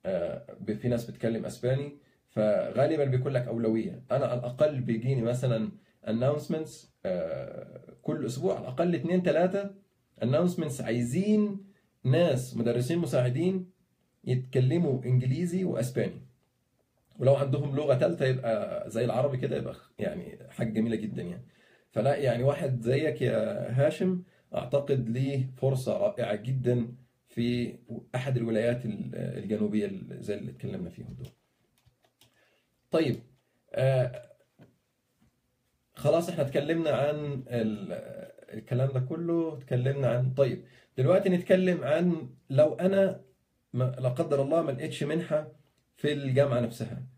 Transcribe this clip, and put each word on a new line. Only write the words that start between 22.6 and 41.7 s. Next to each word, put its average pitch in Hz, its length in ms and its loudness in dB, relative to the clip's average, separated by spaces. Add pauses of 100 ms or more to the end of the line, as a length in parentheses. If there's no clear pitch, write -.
زيك 135 420 0
يا 107 480 0 (160)
هاشم 180 360 0 (320)
أعتقد 131 540 0
ليه 135 480 0
فرصة 131 420 0
رائعة 101 360 0
جدًا 120 540 0 (400)
في 120 500 -2 (360)
أحد 127 220 0
الولايات 117 480 0
ال-، - 300 -6
الجنوبية 101 720 -2
ال-، 92 360 -10
زي 104 120 -4
اللي - 160 -8
اتكلمنا 92 400 -8
فيهم - 280 -14
دول. 127 100 -14 (1600)
طيب، 156 260 2 (580)
آه، 127 480 2 (1700)
خلاص 160 340 2
احنا 160 140 -2
اتكلمنا 151 480 0
عن 143 580 0
ال-، 107 440 -2 (600)
الكلام 127 380 0
ده 131 80 2
كله، 165 580 -2
اتكلمنا 127 500 0
عن، 127 260 0
طيب، 135 300 2 (340)
دلوقتي 185 300 4
نتكلم 180 560 4